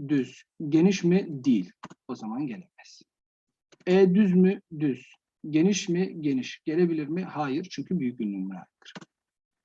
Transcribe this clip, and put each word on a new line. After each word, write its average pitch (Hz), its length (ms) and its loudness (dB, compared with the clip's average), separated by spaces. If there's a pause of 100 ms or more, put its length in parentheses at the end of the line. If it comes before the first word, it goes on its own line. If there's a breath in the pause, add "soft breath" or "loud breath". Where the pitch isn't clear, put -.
Düz. 135 340 -2 (260)
Geniş 180 360 4
mi? 170 400 0
Değil. 110 280 2 (360)
O 123 60 -8
zaman 113 320 -8
gelemez. - 560 -16 (840)
E 185 280 6
düz 196 200 4
mü? 185 260 4 (180)
Düz. 143 360 -4 (360)
Geniş 175 380 2
mi? 175 340 -2
Geniş. 135 420 -4
Gelebilir 160 440 0
mi? 180 160 -6
Hayır. 165 460 -6
Çünkü - 280 -6
büyük 123 220 -4
ünlü 95 340 -6
aykırı. - 520 -20 (580)